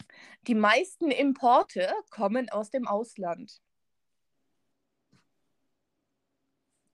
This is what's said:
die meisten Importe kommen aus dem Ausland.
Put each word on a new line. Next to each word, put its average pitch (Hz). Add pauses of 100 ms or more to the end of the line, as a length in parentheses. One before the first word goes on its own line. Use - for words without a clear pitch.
(460)
die 240
meisten 233
Importe 254 (180)
kommen 220
aus 214
dem 254
Ausland. 202 (3250)